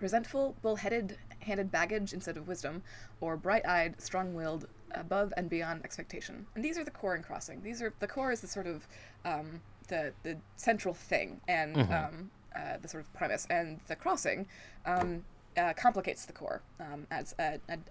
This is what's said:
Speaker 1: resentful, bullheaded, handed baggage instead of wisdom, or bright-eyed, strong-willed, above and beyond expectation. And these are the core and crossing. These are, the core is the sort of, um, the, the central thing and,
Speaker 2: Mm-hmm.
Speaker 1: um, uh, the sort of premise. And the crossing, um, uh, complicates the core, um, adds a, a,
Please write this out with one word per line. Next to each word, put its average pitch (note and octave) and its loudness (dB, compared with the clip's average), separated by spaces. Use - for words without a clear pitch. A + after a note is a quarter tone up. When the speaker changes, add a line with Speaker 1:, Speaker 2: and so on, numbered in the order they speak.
Speaker 1:
resentful, A#3 2
bullheaded, G#3+ 0
handed G3 0
baggage F#3+ 2
instead E3 -4
of D#3 -8
wisdom, E3+ -4
or E3 0
bright-eyed, F3 4
strong-willed, E3 -2
above F#3+ 2
and F3+ 0
beyond E3 0
expectation. - -8
And A3 -2
these E4 0
are D#4 -2
the D4 -6
core F#3 0
and E3 -2
crossing. - -8
These A3+ -6
are, A3 0
the G#3 0
core C4 0
is A#3 0
the F#3+ -8
sort F#3+ -4
of, E3 -4
um, D#3 -2
the, D#3 0
the E3 -4
central G3 4
thing - 0
and, D#3 2
Speaker 2:
Mm-hmm. - 8
Speaker 1:
um, D#3+ 0
uh, D3 -4
the E3 -10
sort D#3 -8
of - -14
premise. - 2
And E3+ 2
the D#3+ -4
crossing, - 2
um, F3 2
uh, F3 6
complicates - 4
the - -12
core, - -6
um, D3 -8
adds D3+ -4
a, D#3 0
a, E3 -4